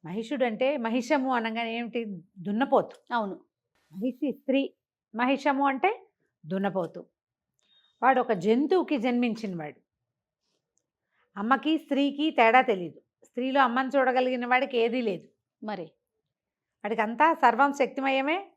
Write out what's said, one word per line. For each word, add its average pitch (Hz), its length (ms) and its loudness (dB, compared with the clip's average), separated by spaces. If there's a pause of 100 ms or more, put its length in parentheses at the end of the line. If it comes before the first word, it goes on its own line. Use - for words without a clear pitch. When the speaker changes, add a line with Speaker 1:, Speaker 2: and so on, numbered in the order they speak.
Speaker 1:
మహిషుడు 226 400 -4
అంటే 262 320 0
మహిషము 254 580 0
అనగానే 226 440 -4
ఏమిటి? 233 260 -6 (340)
దున్నపోతు. 214 580 0 (160)
Speaker 2:
అవును. 208 240 -2 (560)
Speaker 1:
మహిషి 247 400 -4
స్త్రీ, - 420 -2 (400)
మహిషము 277 520 0
అంటే 277 260 2 (540)
దున్నపోతు. 185 580 -4 (1000)
వాడు 254 180 6
ఒక 240 120 0
జంతువుకి 262 680 2
జన్మించిన 233 640 -2
వాడు. 151 180 -12 (1600)
అమ్మకి 262 420 0
స్త్రీకి 285 520 0
తేడా 226 300 6
తెలీదు. 190 380 -2 (260)
స్త్రీలో 262 360 -2
అమ్మని 254 360 0
చూడగలిగిన 254 500 0
వాడికి 254 320 0
ఏదీ 233 220 0
లేదు. 190 260 -4 (360)
Speaker 2:
మరి? 196 240 -8 (960)
Speaker 1:
వాడికి 220 180 -2
అంతా 240 320 2
సర్వం 262 380 4
శక్తిమయమే, 277 840 -2